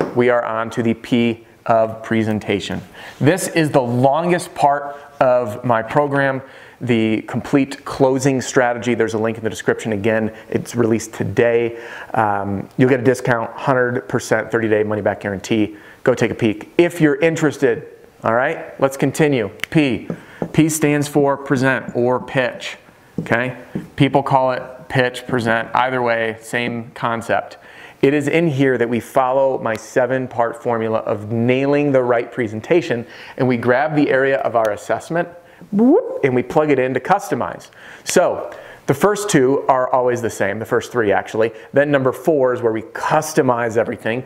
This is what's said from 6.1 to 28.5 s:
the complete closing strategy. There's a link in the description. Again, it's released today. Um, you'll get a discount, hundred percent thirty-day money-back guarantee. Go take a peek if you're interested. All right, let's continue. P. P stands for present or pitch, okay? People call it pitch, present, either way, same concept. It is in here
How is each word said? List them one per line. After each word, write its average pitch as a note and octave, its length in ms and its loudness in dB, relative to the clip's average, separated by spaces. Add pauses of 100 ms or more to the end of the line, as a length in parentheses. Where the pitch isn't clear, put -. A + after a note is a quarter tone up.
the A2 440 2
complete - 600 -2
closing C3 560 2
strategy. A#2+ 520 0
There's A2+ 220 0
a G#2+ 40 -2
link A2 180 0
in G#2+ 60 -8
the A2 60 -2
description. A2+ 440 -2
Again, A2 380 0 (180)
it's - 260 -4
released A2+ 380 0
today. A#2 640 0 (360)
Um, G2+ 640 -2
you'll B2+ 120 4
get C3 100 2
a A#2 40 -4
discount, A#2+ 480 0
hundred B2+ 560 -2
percent A2+ 440 -2
thirty-day G#2+ 320 2
money-back G#2 380 -2
guarantee. G#2 540 -2 (280)
Go B2 120 2
take A2+ 160 0
a F#2 40 -8
peek - 420 -2
if E3+ 240 2
you're C#3+ 180 4
interested. C#3+ 680 0 (360)
All A2 100 2
right, C#3 460 -2
let's C3+ 180 0
continue. C#3 520 0 (200)
P. C3+ 380 0 (460)
P D#3+ 160 4
stands D3 380 0
for C#3 300 2
present C3 580 -2
or B2 240 2
pitch, - 580 -4 (420)
okay? B2 380 -2 (380)
People C#3 280 2
call C3 280 0
it B2+ 120 -6 (240)
pitch, B2 400 -2
present, A2+ 480 0
either B2+ 260 0
way, A2+ 400 -2
same A#2+ 540 -6
concept. A2+ 600 -4 (440)
It C#3 140 4
is C#3 120 0
in E3 200 2
here C3+ 320 2